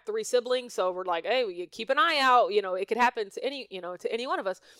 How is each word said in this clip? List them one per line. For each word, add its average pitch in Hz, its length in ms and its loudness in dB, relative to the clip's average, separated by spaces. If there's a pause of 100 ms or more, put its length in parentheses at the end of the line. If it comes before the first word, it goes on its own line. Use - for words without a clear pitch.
three 220 180 -4
siblings, 247 500 0
so 185 180 0
we're 180 120 -8
like, 170 220 -2
"Hey, 247 180 2
we 175 220 -6
keep 226 240 -6
an 269 80 2
eye 320 220 4
out, 247 320 6
you 208 100 4
know, 185 120 -4
it 190 120 -2
could 226 120 0
happen 240 320 2
to - 140 -8
any, 269 260 -6
you 185 100 -10
know, 180 160 -10
to - 160 -6
any 240 160 -4
one 349 100 -2
of 240 80 -6
us." 185 140 -4 (180)